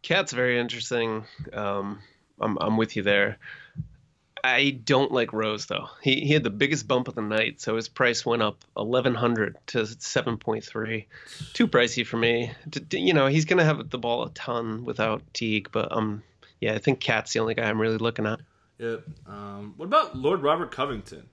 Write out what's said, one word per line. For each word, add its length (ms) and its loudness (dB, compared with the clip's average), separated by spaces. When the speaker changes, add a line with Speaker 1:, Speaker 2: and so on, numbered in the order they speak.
Speaker 1:
Cat's 320 0
very 260 2
interesting. 640 -4
Um, 460 -4
I'm, 200 0
I'm 180 2
with 180 0
you 80 -2
there. 340 2
I 260 4
don't 420 2
like 220 0
Rose, 320 -2
though. 220 -6
He, 180 4
he 120 4
had 100 4
the 80 0
biggest 360 0
bump 200 0
of 80 -10
the 80 -4
night, 380 -2
so 140 -2
his 140 -4
price 340 0
went 200 2
up 200 -2
eleven 380 0
hundred 420 0
to 200 -2
seven 500 -4
point 260 -4
three. 440 -6
Too 140 4
pricey 380 4
for 120 -4
me. 340 2
D-, 100 -6
d-, 200 -4
you 160 4
know, 100 6
he's 200 4
gonna 200 6
have 240 2
the 80 -6
ball 280 -2
a 40 -10
ton 560 -6
without 380 -2
Teague, 380 -2
but, 200 0
um, 300 -2
yeah, 120 0
I 40 -2
think 220 2
Cat's 340 -2
the 60 0
only 160 0
guy 120 -2
I'm 140 0
really 160 2
looking 300 -2
at. 120 -4
Speaker 2:
Yep. 260 -6
Um, 500 -14
what 100 -10
about 280 2
Lord 280 0
Robert 280 0
Covington? 600 -8